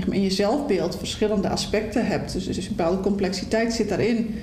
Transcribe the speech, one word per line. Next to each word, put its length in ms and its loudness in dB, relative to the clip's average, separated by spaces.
in 120 2
je 100 2
zelfbeeld 680 2
verschillende 520 0
aspecten 560 0
hebt. 280 -2
Dus, 120 -4
dus 120 -2
een 180 -4
bepaalde 260 2
complexiteit 720 0
zit 160 0
daarin, 540 2